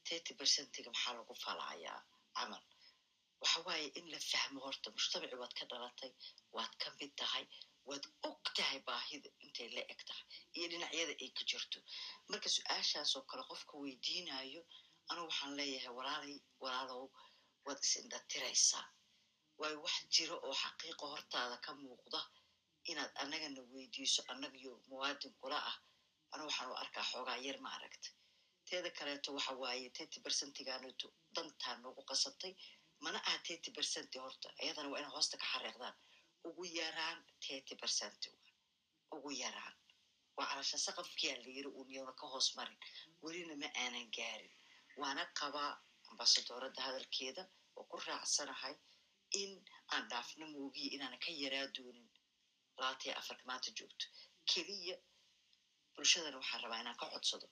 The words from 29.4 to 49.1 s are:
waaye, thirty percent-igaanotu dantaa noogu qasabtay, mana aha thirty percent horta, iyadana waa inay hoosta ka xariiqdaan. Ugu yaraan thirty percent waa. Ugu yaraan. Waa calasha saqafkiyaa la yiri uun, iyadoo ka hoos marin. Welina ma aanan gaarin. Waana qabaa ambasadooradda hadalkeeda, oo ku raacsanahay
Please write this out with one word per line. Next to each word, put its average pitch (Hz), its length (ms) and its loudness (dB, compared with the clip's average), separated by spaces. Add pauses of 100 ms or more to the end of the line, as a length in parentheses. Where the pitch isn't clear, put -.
waaye, 127 360 -2
thirty - 300 -6
percent-igaanotu 139 840 -2 (260)
dantaa 151 440 0
noogu 120 280 -10
qasabtay, - 480 2 (500)
mana 170 160 0
aha - 200 2
thirty - 340 -4
percent 147 420 0
horta, 131 340 -6 (100)
iyadana 151 300 -2
waa 135 120 0
inay 147 100 -4
hoosta - 260 2
ka - 100 -2
xariiqdaan. 117 500 -2 (480)
Ugu 165 200 -6
yaraan 165 540 0 (220)
thirty - 360 -4
percent - 500 0
waa. - 260 -16 (600)
Ugu 147 180 -4
yaraan. - 460 -2 (640)
Waa 135 80 4
calasha 139 320 2
saqafkiyaa - 580 2
la 123 120 -10
yiri 139 200 -4
uun, 131 220 -8
iyadoo 131 240 -6
ka 123 120 -8
hoos 131 280 6
marin. 117 240 -6 (400)
Welina 165 380 -4
ma 143 180 -4
aanan 240 360 0
gaarin. 113 420 -4 (380)
Waana 143 360 0
qabaa 147 460 0 (320)
ambasadooradda 120 800 4
hadalkeeda, 131 600 -2 (340)
oo 123 80 -8
ku - 140 -8
raacsanahay 135 760 0 (580)